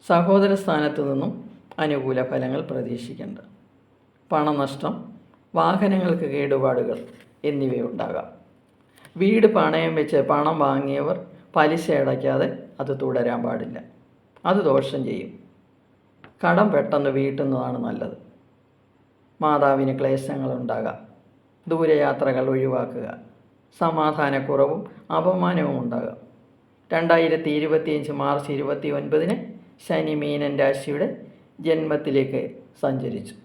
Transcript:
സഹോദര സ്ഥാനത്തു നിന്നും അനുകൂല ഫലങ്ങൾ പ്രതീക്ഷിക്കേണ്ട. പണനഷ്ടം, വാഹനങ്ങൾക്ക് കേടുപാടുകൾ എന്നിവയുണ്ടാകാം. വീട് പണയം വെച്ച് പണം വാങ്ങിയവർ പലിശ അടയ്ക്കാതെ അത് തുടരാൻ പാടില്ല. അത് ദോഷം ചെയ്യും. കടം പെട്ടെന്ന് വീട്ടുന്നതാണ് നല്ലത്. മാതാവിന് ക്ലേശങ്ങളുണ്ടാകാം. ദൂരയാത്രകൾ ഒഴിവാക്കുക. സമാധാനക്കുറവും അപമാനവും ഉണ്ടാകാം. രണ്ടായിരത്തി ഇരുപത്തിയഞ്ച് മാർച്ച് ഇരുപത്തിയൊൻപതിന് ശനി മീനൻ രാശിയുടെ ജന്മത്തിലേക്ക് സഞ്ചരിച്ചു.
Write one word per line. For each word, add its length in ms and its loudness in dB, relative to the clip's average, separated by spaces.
സഹോദര 460 6
സ്ഥാനത്തു 480 0
നിന്നും 380 -4
അനുകൂല 440 0
ഫലങ്ങൾ 380 -4
പ്രതീക്ഷിക്കേണ്ട. 760 -8
പണനഷ്ടം, 800 -2
വാഹനങ്ങൾക്ക് 720 2
കേടുപാടുകൾ 840 0
എന്നിവയുണ്ടാകാം. 840 -4
വീട് 300 6
പണയം 480 4
വെച്ച് 220 0
പണം 420 2
വാങ്ങിയവർ 680 0
പലിശ 340 2
അടയ്ക്കാതെ 680 0
അത് 200 -4
തുടരാൻ 420 0
പാടില്ല. 400 -6
അത് 100 4
ദോഷം 480 2
ചെയ്യും. 400 -8
കടം 280 4
പെട്ടെന്ന് 380 2
വീട്ടുന്നതാണ് 680 -2
നല്ലത്. 380 -8
മാതാവിന് 560 2
ക്ലേശങ്ങളുണ്ടാകാം. 1000 -2
ദൂരയാത്രകൾ 840 2
ഒഴിവാക്കുക. 640 -4
സമാധാനക്കുറവും 1000 0
അപമാനവും 680 0
ഉണ്ടാകാം. 340 -4
രണ്ടായിരത്തി 580 4
ഇരുപത്തിയഞ്ച് 600 0
മാർച്ച് 400 -2
ഇരുപത്തിയൊൻപതിന് 840 0
ശനി 260 0
മീനൻ 440 -2
രാശിയുടെ 580 0
ജന്മത്തിലേക്ക് 960 0
സഞ്ചരിച്ചു. 520 -4